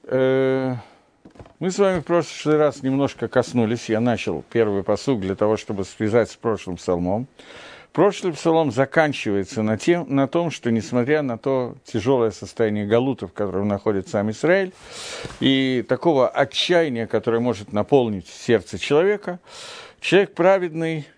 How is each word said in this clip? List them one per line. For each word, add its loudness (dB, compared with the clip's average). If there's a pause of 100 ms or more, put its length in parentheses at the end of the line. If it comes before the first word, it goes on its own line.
Э, 0 (840)
мы -2
с -6
вами 2
в -12
прошлый 0
раз 2
немножко -2
коснулись, 0
я 2
начал -2
первый 2
пасук 0
для -2
того, 2
чтобы -6
связать 0
с -20
прошлым -4
псалмом. -2 (640)
Прошлый 0
псалом 2
заканчивается 0
на 0
тем, 0
на 2
том, -2
что, -4
несмотря 0
на -4
то -2
тяжелое 2
состояние -2
галута, 0
в -16
котором -2
находится -2
Ам -2
Исраэль, 0 (680)
и 2
такого 2
отчаяния, 0
которое 0
может -4
наполнить 2
сердце 0
человека, 0 (600)
человек 2
праведный 0 (120)